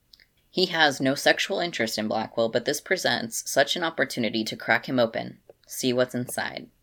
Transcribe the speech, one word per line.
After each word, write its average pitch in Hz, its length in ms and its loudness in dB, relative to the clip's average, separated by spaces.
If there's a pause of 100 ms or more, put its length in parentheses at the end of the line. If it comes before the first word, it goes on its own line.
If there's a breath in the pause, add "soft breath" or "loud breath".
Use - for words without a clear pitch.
(500 soft breath)
He 180 180 2
has 160 340 4
no 135 140 2
sexual - 440 2
interest 165 380 -2
in 110 100 -2
Blackwell, 110 400 0
but 117 160 0
this 147 160 -2
presents - 720 -2
such - 240 2
an - 80 -4
opportunity 117 640 -2
to 117 100 -6
crack 117 300 0
him 131 160 2
open, 120 380 -2 (280)
see - 240 -2
what's 123 240 0
inside. - 520 -6 (160)